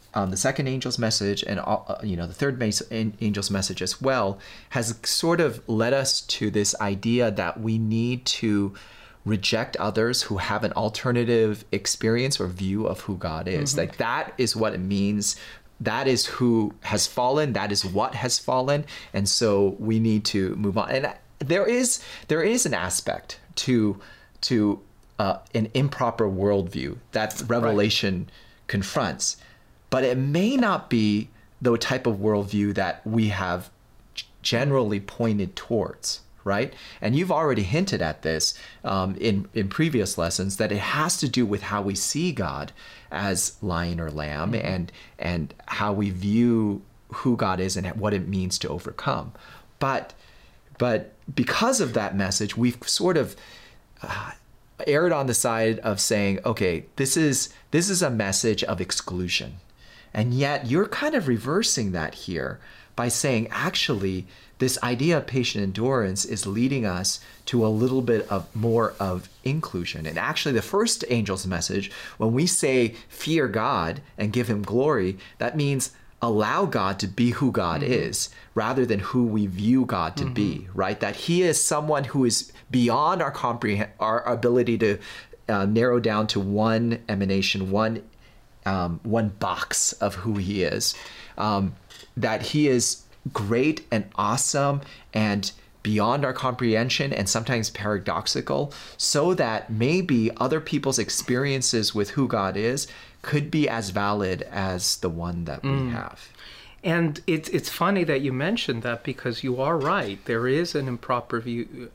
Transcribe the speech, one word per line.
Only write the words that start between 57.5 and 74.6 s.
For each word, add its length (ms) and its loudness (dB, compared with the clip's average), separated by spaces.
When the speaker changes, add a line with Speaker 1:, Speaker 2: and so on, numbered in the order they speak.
Speaker 1:
this 180 2
is 120 2
a 80 2
message 540 0
of 160 -2
exclusion." 760 -4
And 180 0
yet 340 0
you're 200 2
kind 280 -2
of 140 0
reversing 640 0
that 220 -2
here 460 -6
by 120 0
saying, 420 0
actually, 760 -2
this 240 0
idea 360 2
of 80 -2
patient 360 0
endurance 640 0
is 220 -4
leading 400 0
us 340 -2
to 180 4
a 40 4
little 340 2
bit 260 2
of 280 -4
more 420 2
of 300 -2
inclusion. 600 -4
And 120 -4
actually, 360 -2
the 80 2
first 480 0
angel's 360 0
message, 440 -2
when 160 2
we 140 2
say, 480 2
"Fear 400 0
God 520 0
and 160 -2
give 160 0
him 140 0